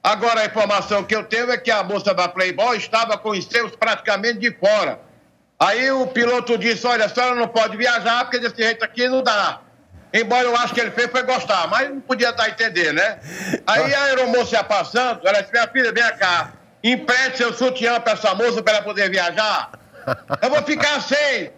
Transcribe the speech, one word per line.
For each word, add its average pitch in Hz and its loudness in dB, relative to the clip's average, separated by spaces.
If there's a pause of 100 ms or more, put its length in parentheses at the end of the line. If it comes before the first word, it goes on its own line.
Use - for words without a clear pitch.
Agora, 214 2
a 214 0
informação 202 0
que 214 -2
eu 214 -4
tenho 240 -2
é 247 0
que 247 -4
a 208 2
moça 202 0
da 175 0
Playboy 185 0
estava 214 -2
com 214 -6
os 196 -4
seus 233 -2
praticamente 220 -2
de 226 -2
fora. 190 0 (580)
Aí 226 2
o 262 0
piloto 240 0
disse, 220 0
"Olha, 233 2
a - -4
senhora 247 0
não 233 0
pode 214 0
viajar, 233 0
porque 254 -4
desse 233 -4
jeito 220 0
aqui 247 -2
não 262 0
dá." 208 0 (540)
Embora 233 2
eu 240 2
acho 240 0
que 240 0
ele 226 -4
fez 240 -2
foi 254 0
gostar, 214 0
mas 254 0
não 277 -10
podia 240 0
dar 233 0
a 214 0
entender, 180 0
né? 196 0 (480)
Aí 233 2
a 277 2
aeromoça 254 2
ia 202 2
passando, 214 0
ela 202 4
disse, 196 -10
"Minha 233 2
filha, 240 0
vem 226 0
cá, 175 0 (320)
empreste 247 0
seu 240 0
sutiã 240 0
pra 233 0
essa 196 0
moça 226 0
pra 214 2
ela 202 0
poder 202 0
viajar." 180 -2 (680)
"Eu 240 2
vou 285 2
ficar 294 0
sem." 269 0